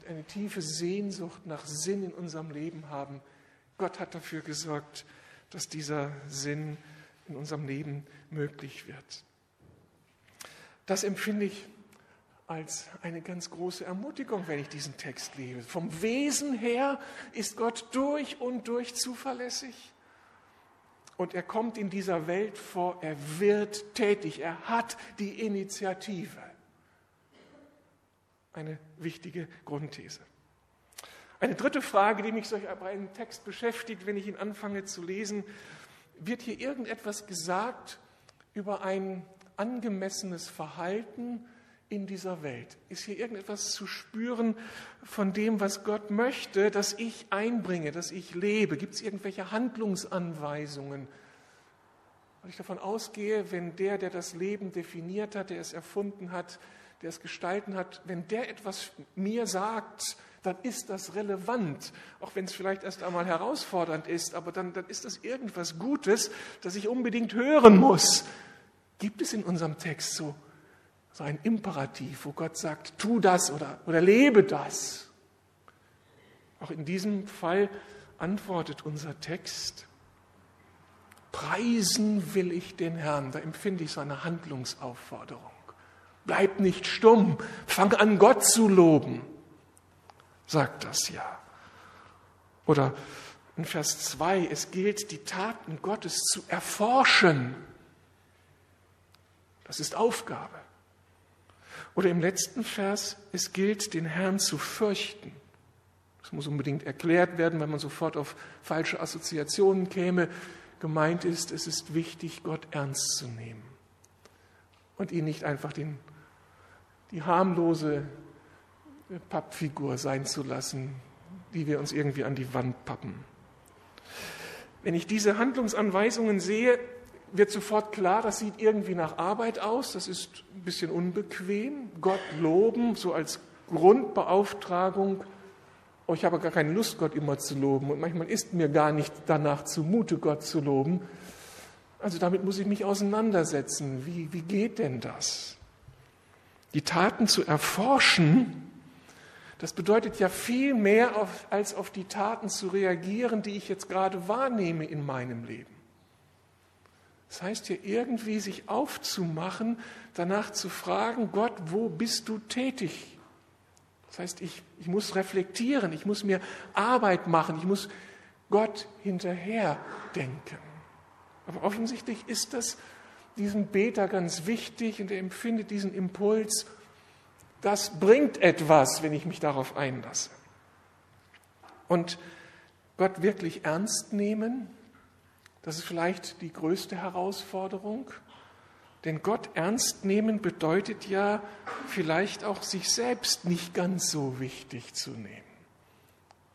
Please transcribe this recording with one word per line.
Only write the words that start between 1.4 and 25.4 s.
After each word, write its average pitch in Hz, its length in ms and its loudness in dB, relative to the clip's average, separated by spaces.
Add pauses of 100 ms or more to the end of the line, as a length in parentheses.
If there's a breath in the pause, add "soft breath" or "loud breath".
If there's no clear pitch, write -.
nach 151 180 -10
Sinn 185 400 -4
in 175 80 -8
unserem 160 380 -10
Leben 151 400 -10
haben, 139 320 -10 (560 soft breath)
Gott 175 200 -4
hat - 160 -10
dafür 160 280 -10
gesorgt, 151 640 -8 (420 loud breath)
dass - 220 -10
dieser 147 420 -4 (160)
Sinn 147 480 -6 (520 loud breath)
in 151 80 -12
unserem 147 300 -8
Leben 143 400 -8 (220 loud breath)
möglich 147 580 -10
wird. - 380 -18 (1600 loud breath)
Das 196 180 -2
empfinde 208 440 -2
ich - 200 -10 (800 soft breath)
als 160 420 -10 (140)
eine 165 200 -10
ganz 180 280 -10
große 180 340 -8
Ermutigung, 202 640 -6
wenn 147 100 -4
ich 143 100 -8
diesen 143 280 -10
Text - 400 -12
lese. 123 260 -10
Vom 165 400 -6
Wesen 269 560 -2
her 254 400 0 (340 loud breath)
ist - 240 -8
Gott 233 360 -4
durch 285 480 -2
und 247 260 -6
durch 240 300 -4
zuverlässig. 247 960 -8 (1200 soft breath)
Und 180 160 -4
er 175 120 -6
kommt 226 340 -4
in 202 120 -4
dieser 175 360 -2
Welt 202 320 -4
vor, 175 440 -4
er 156 120 -6 (240)
wird 208 560 2
tätig, 208 460 0
er 165 220 -6
hat 233 340 -2 (240 loud breath)
die 202 260 -6